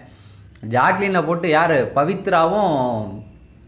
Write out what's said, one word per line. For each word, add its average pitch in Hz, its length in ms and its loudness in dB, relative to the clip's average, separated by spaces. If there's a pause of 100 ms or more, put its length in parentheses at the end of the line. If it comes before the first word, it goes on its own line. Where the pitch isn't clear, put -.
(680)
ஜாக்லினை 185 560 0
போட்டு 170 240 -2
யாரு, 151 460 2
பவித்ராவும் 151 1300 0 (440)